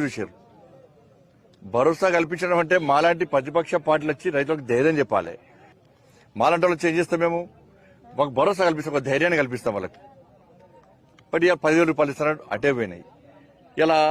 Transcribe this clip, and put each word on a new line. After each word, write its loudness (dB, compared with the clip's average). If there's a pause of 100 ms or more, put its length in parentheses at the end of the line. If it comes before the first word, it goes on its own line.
చూశారు. -8 (1400)
భరోసా 2 (120)
కల్పించడం -2
అంటే 2 (140)
మాలాంటి 2
ప్రతిపక్ష -2 (140)
పార్టీలు 0
వచ్చి -6 (100)
రైతులకు -4
ధైర్యం 2
చెప్పాలి. -2 (1040)
మాలాంటి 2
వాళ్ళు 2
వచ్చి -2
ఏం -2
చేస్తాం -2
మేము? -2 (760)
మాకు 0
భరోసా 2
కల్పిస్తాం, -2
ఒక 0
ధైర్యాన్ని 0
కల్పిస్తాం -4
వాళ్ళకి. -8 (1300)
But 0
ఇక 4 (100)
పదివేల 4
రూపాయలు 0
ఇస్తారని -2 (140)
అటే 0
పోయినాయి. -6 (800)
ఇలా 4 (120)